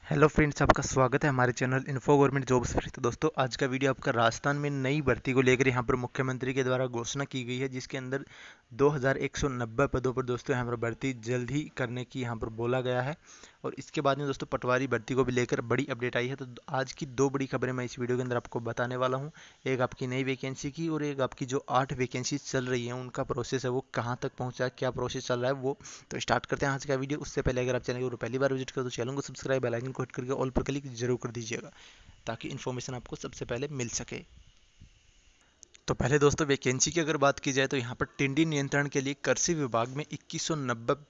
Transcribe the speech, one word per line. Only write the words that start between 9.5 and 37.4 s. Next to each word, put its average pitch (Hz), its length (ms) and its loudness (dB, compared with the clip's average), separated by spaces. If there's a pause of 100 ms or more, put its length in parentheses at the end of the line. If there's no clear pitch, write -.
पदों 127 260 0
पर 127 100 0
दोस्तों 123 320 -2
यहाँ 123 120 0
पर 120 100 -2
भर्ती 117 360 -2 (100)
जल्द 120 280 -2
ही 147 100 0 (160)
करने 123 260 -4
की 131 180 -8
यहाँ 120 160 -4
पर 117 140 -6
बोला 120 300 0
गया 123 200 0
है। 139 140 -2 (500)
और 127 140 -4
इसके - 220 -6
बाद 139 160 4
में 147 100 -2
दोस्तों, 139 200 -2
पटवारी 127 400 2
भर्ती 120 260 0
को 127 100 6
भी 123 80 2
लेकर 123 320 2
बड़ी 123 280 2
अपडेट 123 260 -2
आई 123 100 0
है। 135 80 -4
तो 135 120 -10 (220)
आज 131 240 -2
की - 120 -6
दो 135 240 2
बड़ी 135 180 -2
खबरें 127 240 0
मैं 127 140 -2
इस - 140 -8
वीडियो 123 180 2
के 127 60 0
अंदर 123 120 0
आपको 120 240 -2
बताने 120 360 -2
वाला 127 220 2
हूँ। 147 140 -6 (340)
एक 131 160 2
आपकी 127 260 -2
नई 127 160 0
वैकेंसी 135 480 -4
की 165 180 -4
और 151 140 0
एक 143 180 -2
आपकी 131 240 -2
जो 131 260 -2
आठ 131 220 2
वैकेंसी 127 440 -2
चल 131 280 -2
रही 123 200 0
हैं, 120 80 -4
उनका 127 300 -4
प्रोसेस 127 420 -2
है 127 60 2
वो 131 220 0
कहाँ 120 280 -2
तक 139 160 -4
पहुँचा 127 260 -4
है, 127 140 0
क्या 127 140 0
प्रोसेस 123 360 -4
चल 123 120 2
रहा 123 120 2
है 139 60 0
वो। 135 200 -2 (340)
तो - 80 -4
स्टार्ट - 260 2
करते 139 200 -2
हैं 139 80 2
आज 135 120 -6
का 143 100 2
वीडियो। 139 240 -2
उससे 147 220 -4
पहले 127 200 2
अगर 127 140 0
आप 123 60 0
चैनल 127 280 -2
को 120 80 -8
पहली 117 200 -4
बार 135 160 2
विजिट 131 180 -4
करो 135 120 -4
तो 123 60 -2
चैनल 123 260 -4
को 139 60 -4
सब्सक्राइब, 135 400 -2
बेल 120 120 0
आइकन 123 180 -4
को 131 120 -4
हिट - 80 -8
करके 95 220 -4
all 131 180 0
पर - 120 0
क्लिक 139 320 -4
जरूर 120 280 0
कर 123 80 -4
दीजिएगा, 117 400 -8 (560)
ताकि 117 220 -6
इन्फॉर्मेशन 127 460 -6
आपको 123 200 -10
सबसे 143 300 -10
पहले 123 260 -4
मिल 127 180 -4
सके। 123 320 -8 (1700)
तो 127 60 2
पहले 135 260 4
दोस्तों, 147 280 6
वैकेंसी 131 440 2
की 165 80 0
अगर 156 180 2
बात 139 220 4